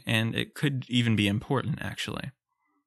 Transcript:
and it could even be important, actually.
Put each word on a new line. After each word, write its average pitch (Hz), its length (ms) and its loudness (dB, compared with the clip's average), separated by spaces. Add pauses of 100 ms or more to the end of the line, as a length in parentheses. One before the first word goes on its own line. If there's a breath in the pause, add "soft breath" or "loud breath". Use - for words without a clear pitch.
and 113 280 2
it 117 220 -4
could 139 320 -2
even 117 300 4
be 104 100 4
important, - 540 0
actually. - 500 -8 (560)